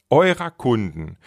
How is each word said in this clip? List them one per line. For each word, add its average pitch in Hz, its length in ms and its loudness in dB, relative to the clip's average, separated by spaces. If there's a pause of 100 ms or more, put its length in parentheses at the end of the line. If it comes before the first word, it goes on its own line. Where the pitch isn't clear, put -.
eurer 170 420 2
Kunden. 87 760 -4